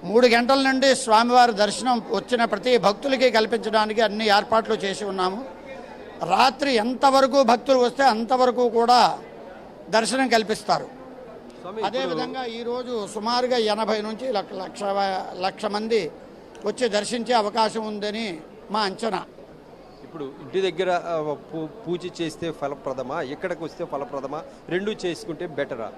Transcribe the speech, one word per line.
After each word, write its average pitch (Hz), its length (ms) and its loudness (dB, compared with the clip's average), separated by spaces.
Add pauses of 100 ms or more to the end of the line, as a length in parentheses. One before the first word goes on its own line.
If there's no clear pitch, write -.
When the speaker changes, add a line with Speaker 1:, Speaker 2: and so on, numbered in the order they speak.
Speaker 1:
మూడు 220 240 4
గంటల 240 340 4
నుండి 269 340 4
స్వామివారి 240 580 6
దర్శనం 214 480 0 (100)
వచ్చిన 226 340 0
ప్రతి 226 320 2
భక్తులకి 233 540 2
కల్పించడానికి 214 720 2
అన్ని 214 260 0
ఏర్పాట్లు 214 480 2
చేసి 196 300 -4
ఉన్నాము. 190 340 -2 (880)
రాత్రి 262 440 2
ఎంతవరకు 262 720 4
భక్తులు 247 340 4
వస్తే 247 260 2
అంతవరకు 247 640 4
కూడా 226 480 6 (720)
దర్శనం 226 380 2
కల్పిస్తారు. 220 600 0 (760)
Speaker 2:
స్వామి, 208 200 -10
ఇప్పుడు 196 40 -2
Speaker 1:
అదేవిధంగా 254 600 -4
ఈరోజు 233 680 -6
సుమారుగా 240 440 0
ఎనభై 214 440 0
నుంచి 220 320 -6
లక్ష, 202 200 -4
లక్ష 185 300 -10
వ-, 196 400 -2 (220)
లక్ష 190 200 -4
మంది 214 460 -2 (540)
వచ్చి 214 240 -2
దర్శించే 208 440 -2
అవకాశం 220 540 0
ఉందని 208 500 -6 (340)
మా 214 80 -2
అంచనా. 196 420 -2 (840)
Speaker 2:
ఇప్పుడు 151 220 -12 (160)
ఇంటి 147 260 -4
దగ్గర, 180 220 -2 (160)
ఆ, 156 300 -4 (180)
పూ-, 156 160 -6 (180)
పూజ 175 340 -6
చేస్తే 165 300 -6
ఫలప్రదమా, 139 680 -6
ఇక్కడికి 156 420 -6
వస్తే 160 220 -8
ఫలప్రదమా, 139 560 -8 (280)
రెండూ 190 220 -2 (140)
చేసుకుంటే 165 420 -6
బెటరా? 135 500 -6